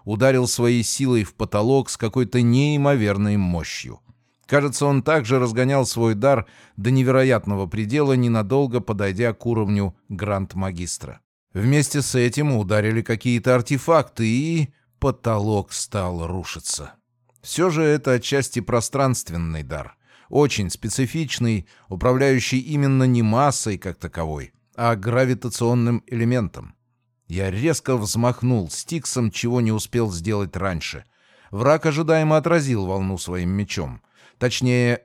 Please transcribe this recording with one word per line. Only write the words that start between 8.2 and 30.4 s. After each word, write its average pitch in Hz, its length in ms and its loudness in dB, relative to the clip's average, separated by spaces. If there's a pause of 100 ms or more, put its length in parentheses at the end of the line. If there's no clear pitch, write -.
подойдя 101 500 -2
к - 140 -10
уровню 104 500 0 (140)
Гранд-магистра. 95 1120 -6 (320)
Вместе 139 480 2
с - 140 -4
этим 127 420 0
ударили 107 440 0
какие-то 120 540 0
артефакты, 127 720 0
и 151 460 0 (260)
потолок 107 720 0
стал 90 560 -6
рушиться. 80 680 -8 (460)
Всё 180 280 0
же 156 120 0
это 147 300 2
отчасти 127 480 0
пространственный 104 1040 -2
дар, 69 320 -10 (320)
очень 127 420 2
специфичный, 120 960 -4 (220)
управляющий 131 720 2
именно 135 460 2
не 123 160 4
массой 113 560 2
как 87 220 -10
таковой, 78 520 -8 (240)
а 117 220 0
гравитационным 120 1080 0
элементом. 117 680 -2 (540)
Я 95 200 -2
резко 127 460 0
взмахнул 113 760 0
стиксом, - 600 -4
чего 120 300 -2
не 113 100 2
успел 110 400 -2
сделать 92 460 -4